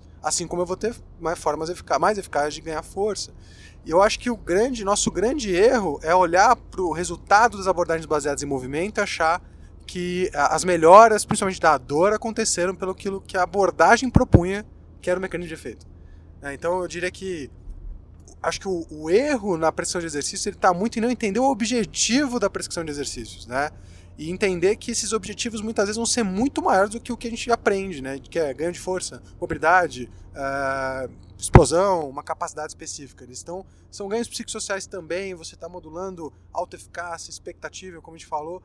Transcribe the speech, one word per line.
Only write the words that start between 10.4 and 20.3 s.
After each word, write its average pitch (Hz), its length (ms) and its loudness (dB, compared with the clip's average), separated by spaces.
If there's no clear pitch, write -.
as 156 80 0
melhoras, 185 600 10
principalmente 196 340 -2
da 156 160 6
dor, 156 380 2
aconteceram 214 600 -2
pelo 190 160 -6
aquilo 196 280 -6
que - 160 -10
a 185 60 2
abordagem 185 680 4
propunha, 202 560 4
que - 80 -4
era 180 80 2
o 185 40 -6
mecanismo 175 260 -6
de 160 80 -12
efeito. 113 320 -14
É, 143 140 -10
então 170 280 -2
eu 175 60 -4
diria 170 220 -4
que 180 400 -8
acho 165 160 -2
que - 80 -10
o, 175 240 -4
o 156 180 -8
erro 208 480 2
na 160 140 2
prescrição 175 300 -4
de 165 60 -6
exercício, 156 420 -6